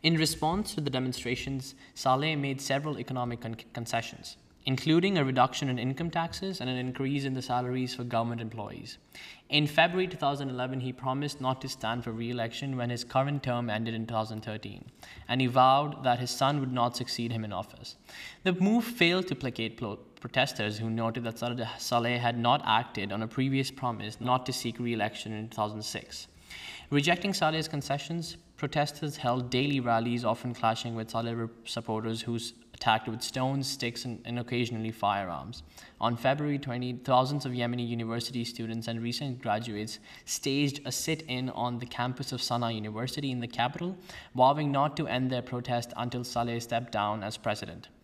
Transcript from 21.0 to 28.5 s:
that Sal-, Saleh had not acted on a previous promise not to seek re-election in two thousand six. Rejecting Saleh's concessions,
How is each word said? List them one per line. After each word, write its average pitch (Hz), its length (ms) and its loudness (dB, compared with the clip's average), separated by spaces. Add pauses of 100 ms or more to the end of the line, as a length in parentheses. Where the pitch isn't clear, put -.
that 113 160 -6
Sal-, 120 280 -4 (120)
Saleh 120 400 2
had 120 180 2
not 120 260 6
acted 110 480 2
on 104 120 -2
a 110 40 -4
previous 135 440 0
promise 113 480 -6
not 127 260 2
to 127 80 -2
seek 117 260 -4
re-election 110 540 -2
in 110 140 -6
two 113 80 -14
thousand 107 260 -2
six. - 460 -8 (640)
Rejecting 175 420 2
Saleh's 156 340 2
concessions, 156 680 -4 (200)